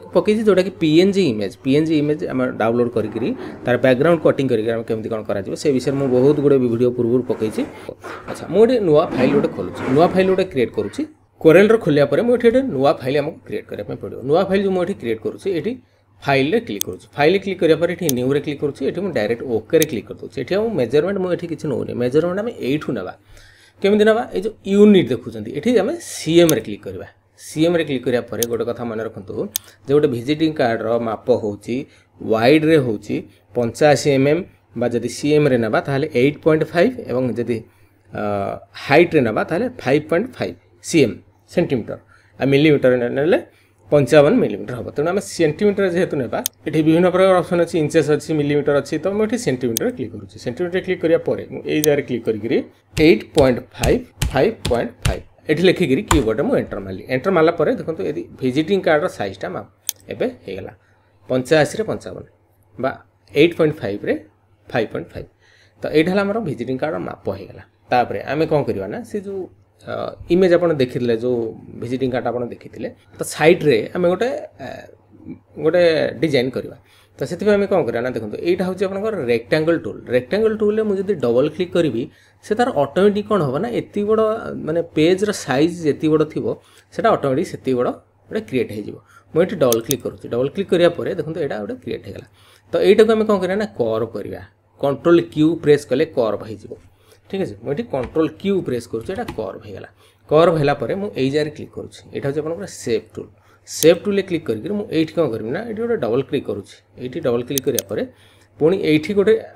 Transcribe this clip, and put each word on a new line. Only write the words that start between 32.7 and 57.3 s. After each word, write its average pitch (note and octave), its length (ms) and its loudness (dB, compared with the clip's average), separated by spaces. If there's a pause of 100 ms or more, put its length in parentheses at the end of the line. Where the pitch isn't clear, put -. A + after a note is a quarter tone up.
ହେଉଛି B2 380 -2 (400)
ପଞ୍ଚାଅଶୀ C3 560 2
ଏମ୍ C3+ 160 4
ଏମ୍ D#3+ 140 2 (360)
ବା A#2+ 100 -2
ଯଦି A#2 220 -2
ସିଏମ୍ରେ D3 480 2
ନେବା A2+ 220 0
ତାହେଲେ C#3 340 -2
ଏଇଟ୍ D3 300 2
ପଏଣ୍ଟ D#3 200 4
ଫାଇଭ୍ F3 360 2
ଏବଂ B2+ 240 -2 (100)
ଯଦି, A#2 240 -2 (560)
ଅ, G#2+ 100 -6 (520)
ହାଇଟ୍ରେ D#3+ 460 4
ନେବା A2 220 0
ତାହେଲେ F#3 240 -2 (120)
ଫାଇଭ୍ D3 300 2
ପଏଣ୍ଟ F#3 180 0 (100)
ଫାଇଭ୍ F#2+ 180 -6 (280)
ସିଏମ୍ C3 320 2 (320)
ସେଣ୍ଟିମିଟର। - 500 -2 (420)
ଆଉ B2+ 80 0
ମିଲିମିଟର C#3 460 4 (160)
ନେଲେ D3 300 2 (520)
ପଞ୍ଚାବନ D3+ 420 6
ମିଲିମିଟର A#2 420 -2
ହେବ। G#2 140 -10
ତେଣୁ D3+ 200 -2
ଆମେ G3 120 -2
ସେଣ୍ଟିମିଟର G3 680 0
ଯେହେତୁ E3+ 280 -2
ନେବା, B2 220 -4 (280)
ଏଠି D#3 160 0
ବିଭିନ୍ନ E3 260 4
ପ୍ରକାର F#3 280 4
ଅପସନ୍ F3 240 0
ଅଛି, E3+ 180 -2
ଇଞ୍ଚେସ୍ D3+ 320 2
ଅଛି, D3 220 0
ମିଲିମିଟର D3 480 2
ଅଛି, D#3 160 -6
ତ D#3 100 -6
ମୁଁ G#3 160 0
ଏଠି G#3+ 140 -2
ସେଣ୍ଟିମିଟର C3 520 -2
କ୍ଲିକ୍ B3 240 -8
କରୁଛି। G2 300 -16
ସେଣ୍ଟିମିଟର F3 360 -4
କ୍ଲିକ୍ F3 220 -4
କରିବା D#3+ 180 4
ପରେ G#2+ 320 -4
ମୁଁ C3 140 -10
ଏଇ D3+ 160 0
ଜାଗାରେ D3 200 2
କ୍ଲିକ୍ B2 240 -6
କରିକିରି A2+ 320 -2 (420)
ଏଇଟ୍ C3+ 240 6 (100)
ପଏଣ୍ଟ B2 240 4 (180)
ଫାଇଭ୍, A3 260 0 (300)
ଫାଇଭ୍ F#3 240 2 (140)
ପଏଣ୍ଟ A#2+ 220 -2 (160)
ଫାଇଭ୍। - 220 -4 (220)
ଏଠି D#3+ 140 0
ଲେଖିକିରି E3 380 2
କ୍ୟୁ D3+ 220 2
ଗୋଟେ A2 200 0
ମୁଁ B3 140 0
ଏଣ୍ଟର G#2 220 -4
ମାରିଲି। F#2+ 300 -10
ଏଣ୍ଟର C3 220 0